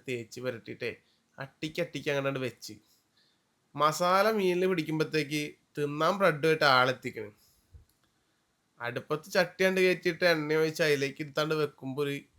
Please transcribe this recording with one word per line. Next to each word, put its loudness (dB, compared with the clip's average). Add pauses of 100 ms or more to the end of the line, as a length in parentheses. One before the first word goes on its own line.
തേച്ച് -8
പുരട്ടിയിട്ടേ -8 (460)
അട്ടിക്ക് -8
അട്ടിക്ക് -6
അങ്ങോട്ട് -2
വെച്ച്. -12 (1040)
മസാല 4 (140)
മീനിൽ 2
പിടിക്കുമ്പത്തേക്ക് -2 (360)
തിന്നാൻ 0
ബ്രെഡുമായിട്ട് 2 (120)
ആളെത്തിക്കണ്. -2 (1500)
അടുപ്പത്ത് -6
ചട്ടിയാണ്ട് 2
കയറ്റിയിട്ട് 0
എണ്ണ 0
ഒഴിച്ച് 0
അതിലേക്ക് 0
എടുത്താണ്ട് -2
വെക്കുമ്പോ -8
ഒരു -4 (240)